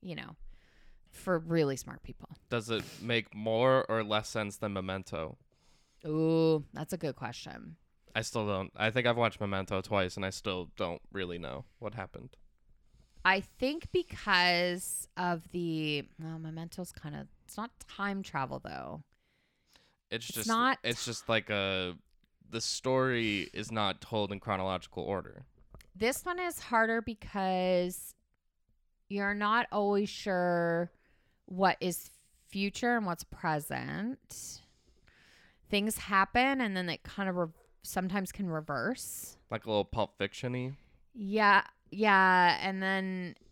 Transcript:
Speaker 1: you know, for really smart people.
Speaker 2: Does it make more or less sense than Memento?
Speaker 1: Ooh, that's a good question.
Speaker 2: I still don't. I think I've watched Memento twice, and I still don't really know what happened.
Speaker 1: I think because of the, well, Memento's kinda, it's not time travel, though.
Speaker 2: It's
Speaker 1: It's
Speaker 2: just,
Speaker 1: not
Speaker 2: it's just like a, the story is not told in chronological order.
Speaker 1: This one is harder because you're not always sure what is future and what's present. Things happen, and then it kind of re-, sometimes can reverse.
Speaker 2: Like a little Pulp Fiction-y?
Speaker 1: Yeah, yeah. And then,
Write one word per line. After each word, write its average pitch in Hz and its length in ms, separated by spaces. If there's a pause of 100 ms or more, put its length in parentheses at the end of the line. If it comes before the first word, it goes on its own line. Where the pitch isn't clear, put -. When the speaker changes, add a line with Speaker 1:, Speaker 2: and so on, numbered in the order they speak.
Speaker 1:
you 175 140
know, - 220 (720)
for 175 300
really 160 360
smart - 280
people. - 240 (220)
Speaker 2:
Does 117 200
it 107 140 (180)
make 117 320
more 113 540
or 110 160
less 107 240
sense 107 300
than 107 140
Memento? 95 640 (680)
Speaker 1:
Ooh, 160 680
that's 147 200
a 180 40
good 160 200
question. - 600 (380)
Speaker 2:
I 113 80
still 110 240
don't. 95 280
I 110 160
think 120 160
I've 117 100
watched 113 240
Memento 98 420
twice, 95 340
and 101 80
I 95 60
still 90 460
don't 85 260 (100)
really 87 260
know 69 260 (140)
what 107 160
happened. 104 420 (880)
Speaker 1:
I 190 160
think - 520
because 180 1120 (100)
of 175 260 (100)
the, 156 520 (140)
well, 160 200
Memento's 165 520
kinda, 143 380 (160)
it's - 120
not 226 140 (160)
time 196 360
travel, 135 420
though. 73 400 (1040)
Speaker 2:
It's 113 180
Speaker 1:
It's - 100
Speaker 2:
just, 151 100
Speaker 1:
not 233 340
Speaker 2:
it's 120 220
just - 240
like 110 220
a, 95 440 (540)
the 113 140
story 120 880
is 107 180
not 104 300
told 104 320
in 98 80
chronological 92 640
order. - 420 (500)
Speaker 1:
This 226 300
one 349 160
is 349 180
harder 226 440
because 185 1120 (960)
you're 202 240
not 208 360
always 202 380
sure 175 840 (540)
what 185 340
is 180 320 (380)
future 202 480
and 214 80
what's 170 200
present. 151 1400 (1080)
Things 208 300
happen, 240 640
and 202 160
then 180 120
it - 160
kind 196 240
of 180 80
re-, 175 100 (380)
sometimes 185 480
can 196 180
reverse. 156 840 (140)
Speaker 2:
Like 110 160
a - 20
little 104 160
Pulp - 340
Fiction-y? 127 540 (420)
Speaker 1:
Yeah, 202 480 (300)
yeah. 190 680
And 190 220
then, 190 540 (160)